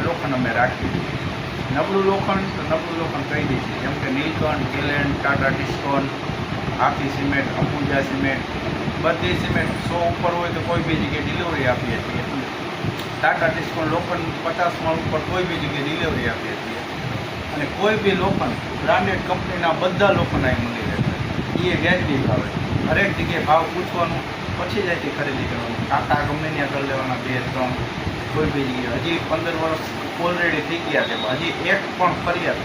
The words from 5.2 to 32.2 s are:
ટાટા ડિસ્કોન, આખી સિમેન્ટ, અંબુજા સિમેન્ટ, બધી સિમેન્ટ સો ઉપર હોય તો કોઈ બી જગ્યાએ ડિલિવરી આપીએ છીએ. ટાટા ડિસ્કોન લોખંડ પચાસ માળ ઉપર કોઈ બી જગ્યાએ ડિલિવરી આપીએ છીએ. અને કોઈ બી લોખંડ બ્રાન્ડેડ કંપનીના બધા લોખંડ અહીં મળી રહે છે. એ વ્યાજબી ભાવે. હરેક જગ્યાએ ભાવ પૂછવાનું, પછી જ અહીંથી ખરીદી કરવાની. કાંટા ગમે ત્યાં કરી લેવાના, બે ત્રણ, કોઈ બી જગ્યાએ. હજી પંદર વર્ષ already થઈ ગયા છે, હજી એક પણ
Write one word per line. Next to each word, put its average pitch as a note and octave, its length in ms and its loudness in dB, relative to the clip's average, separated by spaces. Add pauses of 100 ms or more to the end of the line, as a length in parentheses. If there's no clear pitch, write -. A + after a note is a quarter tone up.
ટાટા C#3 280 2
ડિસ્કોન, C#3 600 0 (680)
આખી C#3 300 2
સિમેન્ટ, C#3 500 0
અંબુજા C#3 420 2
સિમેન્ટ, C3+ 420 0 (580)
બધી E3 320 2
સિમેન્ટ - 380 0 (180)
સો E3+ 60 0
ઉપર E3+ 360 2
હોય F3 180 0
તો E3 100 -2
કોઈ E3 220 0
બી D#3 140 0
જગ્યાએ D3+ 260 0
ડિલિવરી C#3+ 460 0
આપીએ B2 300 2
છીએ. - 260 -4 (960)
ટાટા E3+ 280 2
ડિસ્કોન D#3+ 420 -2
લોખંડ E3 360 0 (180)
પચાસ E3 300 0 (100)
માળ D#3+ 120 2
ઉપર D#3+ 240 0
કોઈ F3+ 240 0
બી E3+ 120 -2
જગ્યાએ C#3+ 280 -2
ડિલિવરી D3 460 0
આપીએ A2+ 220 -4
છીએ. - 300 -6 (760)
અને C#3+ 100 -2
કોઈ G#3+ 300 2
બી G3 160 4
લોખંડ F3+ 440 2 (280)
બ્રાન્ડેડ F#3 440 4
કંપનીના F3+ 460 0
બધા F3+ 380 4
લોખંડ C#3+ 340 2
અહીં B2 160 2
મળી A#2 200 -4
રહે - 160 -2
છે. - 720 0
એ D#3 120 2
વ્યાજબી E3 360 2
ભાવે. - 300 2 (420)
હરેક G3 280 2
જગ્યાએ E3+ 260 0
ભાવ D#3+ 200 6
પૂછવાનું, E3+ 580 -2 (360)
પછી G3+ 240 0
જ F#3 60 0
અહીંથી D#3 220 0
ખરીદી C3+ 340 -2
કરવાની. - 460 -2
કાંટા C#3 260 2
ગમે D3 340 0
ત્યાં C#3 200 0
કરી C#3 180 -2
લેવાના, C3 280 -2
બે B2+ 180 -2 (200)
ત્રણ, B2+ 200 0 (600)
કોઈ D3+ 120 2
બી C#3+ 160 0
જગ્યાએ. B2 360 -2
હજી E3 220 0 (100)
પંદર D#3+ 220 0
વર્ષ D#3+ 500 -2 (200)
already E3+ 400 2
થઈ E3 180 -2 (120)
ગયા C3 100 4
છે, A#2 120 0
હજી C#3 560 0
એક G3 280 0
પણ - 160 4 (120)